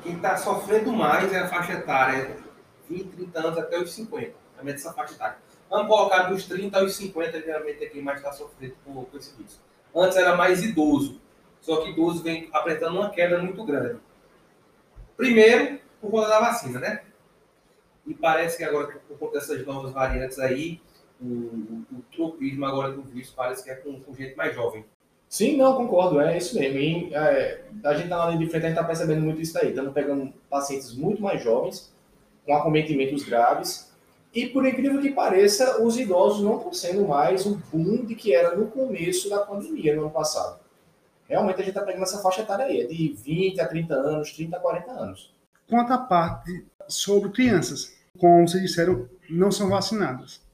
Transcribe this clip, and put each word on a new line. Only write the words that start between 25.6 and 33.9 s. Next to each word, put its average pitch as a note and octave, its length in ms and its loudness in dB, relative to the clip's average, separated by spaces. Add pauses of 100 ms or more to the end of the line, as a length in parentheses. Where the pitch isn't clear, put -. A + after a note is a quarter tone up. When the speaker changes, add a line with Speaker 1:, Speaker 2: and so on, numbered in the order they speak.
Speaker 2:
concordo, F3+ 460 4
é E3 160 2
isso - 200 -4
mesmo. C3+ 220 0
E, D#3+ 340 -2
é, C#3+ 520 2 (180)
a D3 100 2
gente F3 140 -2
tá F3 100 -2
na E3+ 100 2
linha E3 180 0
de D#3+ 40 -4
frente, E3 160 -2
a E3 40 0
gente E3 80 -2
tá E3 80 0
percebendo D#3+ 360 0
muito D#3 200 -2
isso E3 120 -6
daí. D3+ 160 2
Estamos C3+ 220 -4
pegando C#3 420 -2 (160)
pacientes C3+ 440 -4
muito F3+ 280 -2
mais G3 220 -2
jovens, A#2+ 500 -2 (520)
com C#3+ 100 2
acometimentos D3 720 2
graves. - 640 0 (420)